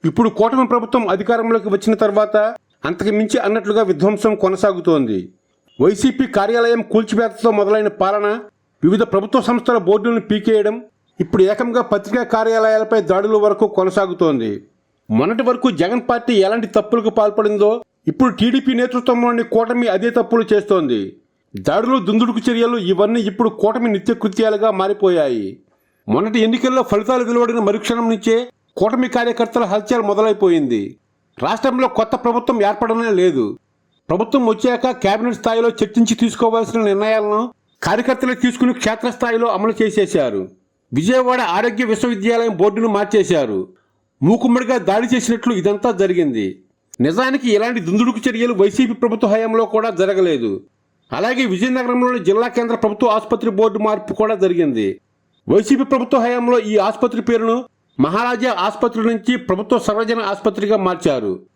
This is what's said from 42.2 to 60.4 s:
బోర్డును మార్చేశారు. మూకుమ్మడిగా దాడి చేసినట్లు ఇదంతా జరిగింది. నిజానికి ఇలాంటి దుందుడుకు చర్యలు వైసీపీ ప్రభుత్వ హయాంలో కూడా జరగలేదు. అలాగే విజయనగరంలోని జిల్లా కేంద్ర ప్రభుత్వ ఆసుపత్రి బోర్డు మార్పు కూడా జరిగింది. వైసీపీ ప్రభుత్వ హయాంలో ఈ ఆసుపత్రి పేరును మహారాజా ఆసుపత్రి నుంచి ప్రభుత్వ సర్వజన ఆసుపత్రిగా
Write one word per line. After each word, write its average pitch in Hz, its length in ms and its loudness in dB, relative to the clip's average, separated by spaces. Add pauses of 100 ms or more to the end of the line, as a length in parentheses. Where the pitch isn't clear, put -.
బోర్డును 208 320 2
మార్చేశారు. 185 720 0 (600)
మూకుమ్మడిగా 240 560 2
దాడి 202 360 0
చేసినట్లు 233 400 0
ఇదంతా 202 360 0
జరిగింది. 170 580 0 (520)
నిజానికి 254 540 0
ఇలాంటి 226 260 0
దుందుడుకు 214 400 0 (100)
చర్యలు 233 240 -2
వైసీపీ 208 380 2
ప్రభుత్వ 226 360 0
హయాంలో 220 360 0
కూడా 220 260 -2
జరగలేదు. 180 640 0 (580)
అలాగే 240 420 -2
విజయనగరంలోని 247 720 0
జిల్లా 220 220 2
కేంద్ర 233 260 -2
ప్రభుత్వ 214 400 0
ఆసుపత్రి 220 360 -2
బోర్డు 208 280 0
మార్పు 214 400 -4
కూడా 214 160 0
జరిగింది. 160 680 0 (480)
వైసీపీ 214 360 2
ప్రభుత్వ 262 340 0
హయాంలో 240 400 0
ఈ 214 180 -2
ఆసుపత్రి 220 460 0
పేరును 226 340 0 (440)
మహారాజా 233 580 0
ఆసుపత్రి 220 480 -2
నుంచి 226 300 -2
ప్రభుత్వ 208 420 -2
సర్వజన 226 420 -2 (120)
ఆసుపత్రిగా 202 440 -2